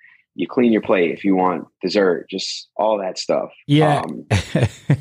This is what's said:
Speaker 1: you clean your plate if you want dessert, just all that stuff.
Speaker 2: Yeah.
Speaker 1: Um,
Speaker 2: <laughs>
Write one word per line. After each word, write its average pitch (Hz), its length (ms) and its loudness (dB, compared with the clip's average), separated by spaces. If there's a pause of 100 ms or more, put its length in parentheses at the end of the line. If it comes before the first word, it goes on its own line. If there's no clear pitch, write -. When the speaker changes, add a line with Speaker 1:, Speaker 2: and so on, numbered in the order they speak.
(360)
Speaker 1:
you - 120 -4
clean 120 240 2
your 107 120 2
plate 87 280 2
if 69 140 -8
you 98 100 2
want 90 320 0 (140)
dessert, 95 480 0
just - 480 -10
all 107 220 0
that 92 180 -8
stuff. - 340 -4 (140)
Speaker 2:
Yeah. 147 360 4
Speaker 1:
Um, - 260 -10
Speaker 2:
<laughs> - 400 0 (340)